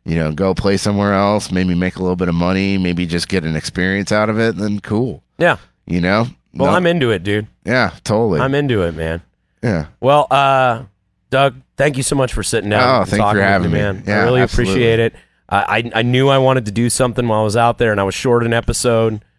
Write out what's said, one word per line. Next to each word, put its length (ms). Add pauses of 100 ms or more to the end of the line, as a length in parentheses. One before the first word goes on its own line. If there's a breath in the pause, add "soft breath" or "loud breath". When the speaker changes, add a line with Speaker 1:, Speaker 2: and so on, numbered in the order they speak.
Speaker 1:
you 100
know, 160
go 220
play 240
somewhere 360
else, 380
maybe 220
make 220
a 60
little 140
bit 140
of 60
money, 420
maybe 280
just 220
get 160
an 120
experience 560
out 180
of 100
it, 180
then 220
cool. 440 (160)
Speaker 2:
Yeah. 180 (300)
Speaker 1:
You 140
know? 260 (260)
Speaker 2:
Well, 180
Speaker 1:
No- 60
Speaker 2:
I'm 80
into 260
it, 120
dude. 240 (180)
Speaker 1:
Yeah, 260 (120)
totally. 360
Speaker 2:
I'm 160
into 280
it, 100
man. 280 (420)
Speaker 1:
Yeah. 240 (120)
Speaker 2:
Well, 300
uh, 540 (480)
Doug, 240 (200)
thank 220
you 60
so 120
much 180
for 100
sitting 260
down 140
Speaker 1:
Oh, 180
Speaker 2:
and 80
Speaker 1:
thanks 20
for 60
Speaker 2:
talking 220
with 80
Speaker 1:
having 240
Speaker 2:
me, 80
Speaker 1:
me. 40
Speaker 2:
man. 220
I 40
Speaker 1:
Yeah, 140
Speaker 2:
really 180
Speaker 1:
absolutely. 320
Speaker 2:
appreciate 260
it. 160 (340 soft breath)
I, 80 (200)
I, 220
I 40
knew 260
I 80
wanted 300
to 40
do 180
something 380
while 140
I 20
was 140
out 220
there, 120
and 80
I 40
was 120
short 300
an 80
episode 680 (160)